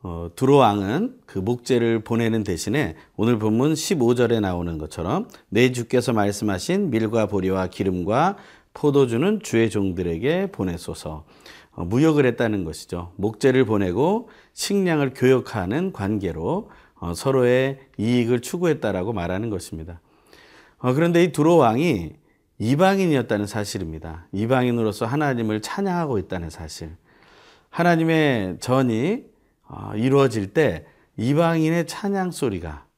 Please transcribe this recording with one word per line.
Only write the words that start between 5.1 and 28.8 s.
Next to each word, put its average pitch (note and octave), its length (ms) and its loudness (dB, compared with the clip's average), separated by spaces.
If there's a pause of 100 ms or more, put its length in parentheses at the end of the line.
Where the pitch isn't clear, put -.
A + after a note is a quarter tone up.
"내 B2 240 4
주께서 B2 400 0
말씀하신 G#2+ 760 0
밀과 A2 380 0
보리와 F#2 400 -2
기름과 G2+ 680 0 (380)
포도주는 C#3+ 680 2
주의 A2+ 300 0
종들에게 G2 840 -2
보내소서." E2+ 720 -8 (480)
어, - 140 -8
무역을 C#3+ 400 4
했다는 A2+ 400 0
것이죠. F2 500 -10
목재를 B2 480 2
보내고 A2 640 0 (240)
식량을 E3+ 640 -2
교역하는 B2+ 760 0
관계로, G2 800 -4 (280)
어, E2+ 140 -6
서로의 C3 680 2 (180)
이익을 A#2+ 440 2
추구했다라고 A#2 720 -2
말하는 F#2+ 360 -4
것입니다. E2+ 520 -10 (800)
어, B2+ 120 2
그런데 E3+ 280 4
이 F3 80 2
두로 D#3 260 4
왕이 A#2 560 2 (440)
이방인이었다는 C#3+ 880 2
사실입니다. E2+ 840 -8
이방인으로서 A#2 760 0
하나님을 A#2 560 -2
찬양하고 F3 560 -4
있다는 F2 320 -6
사실. D#2+ 460 -14 (760)
하나님의 D#3+ 880 2
전이, B2+ 680 0 (420)